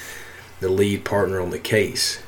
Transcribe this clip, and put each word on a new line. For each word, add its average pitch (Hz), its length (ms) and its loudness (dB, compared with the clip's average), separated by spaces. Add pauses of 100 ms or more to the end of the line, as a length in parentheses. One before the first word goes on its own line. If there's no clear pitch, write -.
(600)
The 95 80 0
lead 98 380 2
partner 95 340 2
on 87 80 -2
the 87 100 -4
case - 680 0